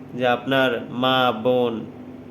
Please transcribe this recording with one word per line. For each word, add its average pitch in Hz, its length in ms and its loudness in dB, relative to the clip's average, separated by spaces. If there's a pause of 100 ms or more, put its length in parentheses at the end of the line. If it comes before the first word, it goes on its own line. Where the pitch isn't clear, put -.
(160)
যে 127 120 0
আপনার 127 640 2
মা, 127 420 2
বোন, 117 540 0 (460)